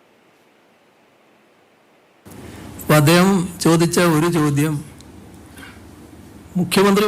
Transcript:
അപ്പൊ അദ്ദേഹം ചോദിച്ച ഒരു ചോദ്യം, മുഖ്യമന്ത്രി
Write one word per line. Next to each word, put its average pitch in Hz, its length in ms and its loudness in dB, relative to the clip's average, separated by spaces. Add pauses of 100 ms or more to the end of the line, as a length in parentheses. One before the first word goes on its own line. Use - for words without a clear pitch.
(2750)
അപ്പൊ 151 200 0
അദ്ദേഹം 175 300 4 (340)
ചോദിച്ച 170 340 2 (180)
ഒരു 165 100 0 (120)
ചോദ്യം, 151 340 -2 (1900)
മുഖ്യമന്ത്രി 196 480 0